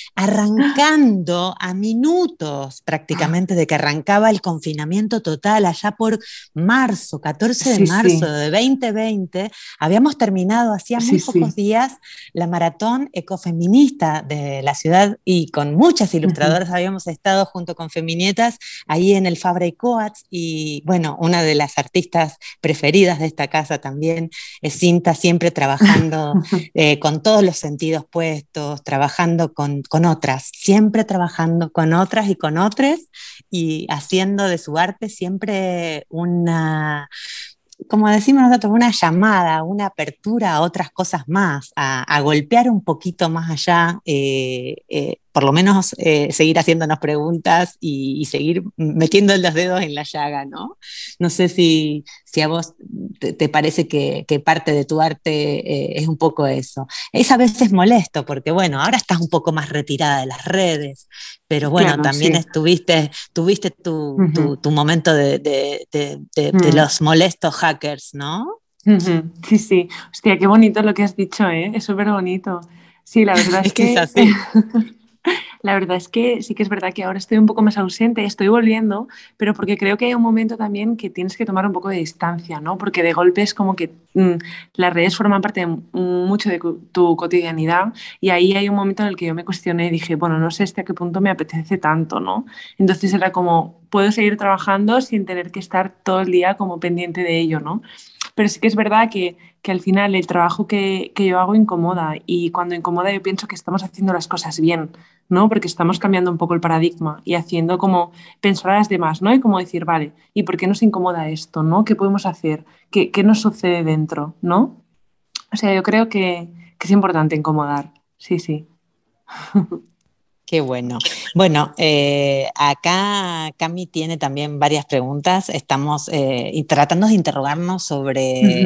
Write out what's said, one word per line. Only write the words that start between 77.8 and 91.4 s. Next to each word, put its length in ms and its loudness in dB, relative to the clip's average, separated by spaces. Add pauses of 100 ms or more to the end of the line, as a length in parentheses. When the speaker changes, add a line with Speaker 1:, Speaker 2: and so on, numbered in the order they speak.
Speaker 2:
estoy 240 -2
volviendo, 600 2 (260)
pero 180 0
porque 240 -2
creo 200 0
que 80 -2
hay 80 0
un 80 2
momento 340 2
también 400 -4
que 140 -8
tienes 260 -6
que 100 -4
tomar 200 -2
un 80 0
poco 160 -4
de 80 -2
distancia, 640 -6
¿no? 160 -6
Porque 260 -2
de 100 2
golpe 280 4
es 120 0
como 220 0
que, 160 -6 (220)
mm, 220 4 (400)
las 180 2
redes 240 2
forman 240 2
parte 200 -4
de 60 -2
mu-, 140 -4 (120)
mucho 560 -2
de 100 -2
cu-, 200 -6 (140)
tu 240 4
cotidianidad 760 0 (280)
y 80 0
ahí 260 4
hay 140 0
un 60 0
momento 280 -2
en 60 0
el 80 -8
que 80 -6
yo 100 -2
me 100 -8
cuestioné 420 -2
y 20 -2
dije, 260 -2
"Bueno, 240 0
no 120 0
sé 120 -2
hasta 220 -6
qué 80 -6
punto 280 -6
me 80 2
apetece 480 -4